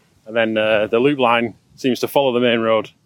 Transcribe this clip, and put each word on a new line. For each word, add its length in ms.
And 100
then, 200
uh, 300
the 140
loop 180
line 360
seems 260
to 80
follow 240
the 80
main 200
road. 300